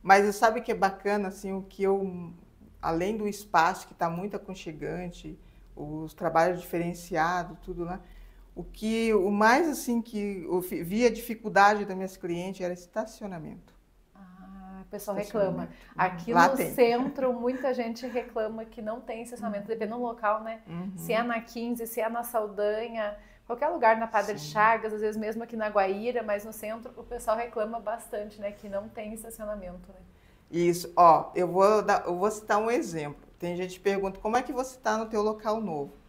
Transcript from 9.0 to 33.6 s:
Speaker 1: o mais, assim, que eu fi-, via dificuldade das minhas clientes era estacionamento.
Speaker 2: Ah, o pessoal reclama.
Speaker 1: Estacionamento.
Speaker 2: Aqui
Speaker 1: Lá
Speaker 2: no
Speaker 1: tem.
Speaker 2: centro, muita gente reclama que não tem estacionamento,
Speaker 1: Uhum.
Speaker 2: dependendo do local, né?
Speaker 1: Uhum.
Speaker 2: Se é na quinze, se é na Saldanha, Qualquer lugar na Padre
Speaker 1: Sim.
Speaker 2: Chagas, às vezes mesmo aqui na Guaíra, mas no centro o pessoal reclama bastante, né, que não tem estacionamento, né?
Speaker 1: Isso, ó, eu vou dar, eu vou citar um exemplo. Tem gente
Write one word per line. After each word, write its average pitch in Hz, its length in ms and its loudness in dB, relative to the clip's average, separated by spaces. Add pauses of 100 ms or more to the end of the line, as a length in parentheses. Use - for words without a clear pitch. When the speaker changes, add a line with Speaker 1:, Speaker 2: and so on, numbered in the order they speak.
Speaker 1:
o 202 200 4
mais, 233 360 6
assim, 240 320 -2
que 202 480 -6
eu 180 140 0
fi-, 170 220 -6
via 220 260 4
dificuldade 208 760 4
das 185 120 -6
minhas 190 200 -8
clientes 180 440 -6
era 180 120 -2
estacionamento. 180 1000 -10 (400)
Speaker 2:
Ah, 190 680 -18
o - 60 -16
pessoal 202 280 -6
reclama. 196 480 0
Speaker 1:
Estacionamento. - 100 -14 (220)
Speaker 2:
Aqui 180 360 -2
Speaker 1:
Lá - 160 8
Speaker 2:
no 269 80 2
Speaker 1:
tem. 165 160 0
Speaker 2:
centro, 254 600 2
muita 254 420 -2
gente 233 320 -4
reclama 226 580 -4
que 220 160 -16
não 220 200 -8
tem 233 240 -10
estacionamento, 202 400 -6
Speaker 1:
Uhum. 220 100 -4
Speaker 2:
dependendo 220 240 -4
do 247 80 -2
local, 220 380 0
né? 226 240 -10
Speaker 1:
Uhum. 180 280 -8
Speaker 2:
Se 165 160 -4
é 220 120 4
na 233 160 -2
quinze, 233 480 -6
se - 120 -6
é 220 80 0
na 233 140 -4
Saldanha, 214 960 -2 (300)
Qualquer 240 220 -2
lugar 240 300 6
na 226 80 -2
Padre 208 320 0
Speaker 1:
Sim. - 140 -10
Speaker 2:
Chagas, 220 420 4
às 214 60 -4
vezes 214 200 -2
mesmo 220 220 -4
aqui 233 140 -12
na 214 120 0
Guaíra, 208 540 2
mas 208 220 -2
no 220 80 -14
centro 226 440 -10
o 233 60 -16
pessoal 233 340 -2
reclama 233 420 -4
bastante, 214 600 -8
né, 202 120 -6
que 208 160 -16
não 202 200 -6
tem 214 240 -12
estacionamento, 208 800 -12
né? 185 80 -20 (500)
Speaker 1:
Isso, 170 460 0
ó, 165 380 10
eu 175 140 2
vou 196 340 6
dar, 196 240 2
eu 175 100 0
vou 196 140 2
citar 214 280 0
um 220 120 0
exemplo. 165 520 -4 (160)
Tem 175 180 -4
gente 185 180 -6